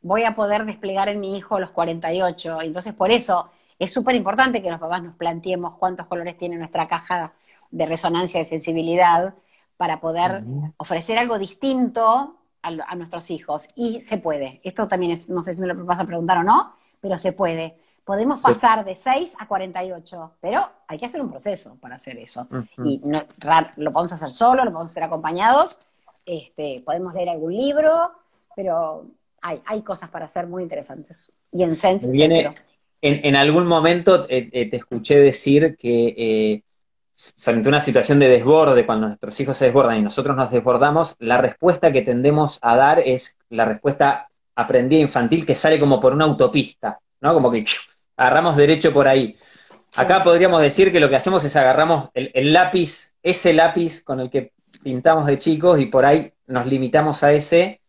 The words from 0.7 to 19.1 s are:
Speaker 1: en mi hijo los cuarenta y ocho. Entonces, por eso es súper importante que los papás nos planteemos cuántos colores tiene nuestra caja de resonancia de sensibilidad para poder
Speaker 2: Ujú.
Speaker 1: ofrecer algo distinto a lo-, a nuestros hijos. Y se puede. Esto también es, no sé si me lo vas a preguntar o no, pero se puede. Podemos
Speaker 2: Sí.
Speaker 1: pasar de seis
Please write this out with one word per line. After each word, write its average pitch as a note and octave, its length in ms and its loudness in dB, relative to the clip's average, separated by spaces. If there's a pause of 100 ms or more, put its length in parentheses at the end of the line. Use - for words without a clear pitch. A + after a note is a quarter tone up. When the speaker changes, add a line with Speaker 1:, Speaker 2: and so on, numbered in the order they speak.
Speaker 1:
en G#3 100 -6
mi G3 180 -8
hijo G3 220 -6
los F#3 140 -8
cuarenta E3 400 -6
y F#3 100 -2
ocho. E3 400 -6
Entonces, F3+ 320 -10
por G3 160 0
eso A3+ 400 0 (260)
es F#3 160 -6
súper B3 220 -2
importante A3+ 480 -2
que F3+ 80 -6
los E3 80 -8
papás E3+ 240 -8
nos E3+ 140 -18
planteemos E3+ 640 -8
cuántos F3+ 280 -6
colores E3+ 320 -10
tiene F3 180 -8
nuestra E3 300 -6
caja E3 460 -6 (400)
de D#3+ 140 -4
resonancia E3+ 520 -4
de D#3+ 60 -4
sensibilidad E3+ 920 0 (420)
para D#3+ 240 -6
poder F3 440 -4
Speaker 2:
Ujú. D3 320 -10
Speaker 1:
ofrecer A3 420 -6
algo A#3 220 -4
distinto B3 960 -2 (260)
a E3+ 80 -10
lo-, D#3+ 160 -10
a F3+ 80 -14
nuestros E3+ 380 -14
hijos. D3+ 420 -10
Y A#3 260 -6
se G#3+ 180 -8
puede. C#3+ 440 -8
Esto G3 240 -6
también F3+ 240 -2
es, E3+ 180 -8
no F3+ 140 -6
sé F3 100 -8
si E3+ 80 -8
me F#3 60 -6
lo F3+ 180 -8
vas F3+ 140 -10
a F#3+ 80 -6
preguntar F3 320 -4
o E3+ 60 -2
no, C4+ 280 0 (280)
pero F#3+ 180 -6
se F3+ 140 -6
puede. E3 440 -6 (280)
Podemos A#3 380 -4
Speaker 2:
Sí. - 40 0
Speaker 1:
pasar A3 380 0
de F#3+ 100 -12
seis C#4 460 -4